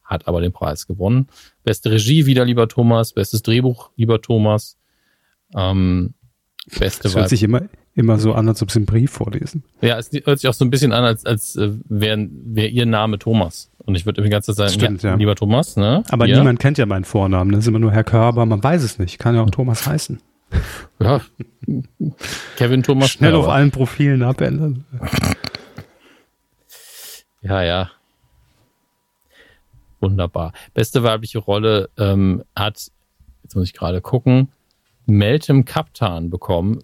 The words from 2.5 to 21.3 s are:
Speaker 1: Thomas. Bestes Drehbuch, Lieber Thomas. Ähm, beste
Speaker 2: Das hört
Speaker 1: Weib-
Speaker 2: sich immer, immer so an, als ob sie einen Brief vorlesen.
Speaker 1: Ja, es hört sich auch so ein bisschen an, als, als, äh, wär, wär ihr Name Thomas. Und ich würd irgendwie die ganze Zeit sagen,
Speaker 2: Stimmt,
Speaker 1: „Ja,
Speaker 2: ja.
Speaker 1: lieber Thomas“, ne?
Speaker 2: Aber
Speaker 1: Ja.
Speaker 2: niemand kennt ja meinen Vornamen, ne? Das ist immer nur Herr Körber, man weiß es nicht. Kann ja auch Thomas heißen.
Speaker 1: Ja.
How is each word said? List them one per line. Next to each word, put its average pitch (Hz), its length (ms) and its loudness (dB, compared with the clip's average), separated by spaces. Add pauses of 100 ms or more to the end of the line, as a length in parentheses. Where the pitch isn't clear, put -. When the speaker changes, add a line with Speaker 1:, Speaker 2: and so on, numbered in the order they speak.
Speaker 1:
Thomas. 117 460 2
Bestes 107 260 -2
Drehbuch, 120 560 -2
Lieber 113 240 0
Thomas. 107 560 0 (800)
Ähm, 92 580 0 (680)
beste - 260 -2
Speaker 2:
Das 98 100 -2
hört 104 100 2
Speaker 1:
Weib- 92 60 0
Speaker 2:
sich 107 140 2
immer, 110 180 0 (320)
immer 113 240 2
so 110 160 2
an, 113 140 2
als 110 120 0
ob 101 100 -2
sie 113 100 2
einen 101 60 0
Brief 113 260 0
vorlesen. - 500 -8 (180)
Speaker 1:
Ja, 117 180 2
es 117 140 -12
hört 143 280 -2
sich 135 80 -2
auch 120 60 0
so 135 100 0
ein 120 60 2
bisschen 131 220 2
an, 123 120 2
als, 113 200 0
als, - 320 -4
äh, 104 140 0 (180)
wär, 107 300 -2
wär 107 520 -4
ihr 120 160 0
Name 107 320 0
Thomas. 107 600 -2
Und - 160 -4
ich 87 100 -4
würd 107 140 -4
irgendwie 104 120 2
die - 20 2
ganze 104 220 0
Zeit 101 160 0
sagen, 98 100 -2
Speaker 2:
Stimmt, 101 240 0
Speaker 1:
„Ja, 101 60 0
Speaker 2:
ja. 92 60 2
Speaker 1:
lieber 104 200 2
Thomas“, 113 400 0
ne? 113 340 2
Speaker 2:
Aber 120 160 2
Speaker 1:
Ja. 127 120 6
Speaker 2:
niemand 131 200 4
kennt 143 180 0
ja 127 100 2
meinen 95 180 -2
Vornamen, 95 460 0
ne? 101 60 2
Das 107 80 0
ist 117 40 2
immer 110 100 2
nur 113 140 2
Herr 107 120 2
Körber, 117 420 2
man 107 160 0
weiß 156 200 2
es 110 160 -4
nicht. 92 200 -6
Kann 117 160 2
ja 113 80 4
auch 107 80 4
Thomas 123 360 -2
heißen. - 340 -4 (800)
Speaker 1:
Ja. 123 220 2 (1400)